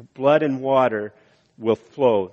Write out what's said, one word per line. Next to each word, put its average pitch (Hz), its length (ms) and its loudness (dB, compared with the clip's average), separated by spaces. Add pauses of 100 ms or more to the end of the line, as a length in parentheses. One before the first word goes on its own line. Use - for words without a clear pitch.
(140)
blood 147 300 2
and 135 180 -4
water 127 520 0 (440)
will 110 200 -2
flow 113 560 -2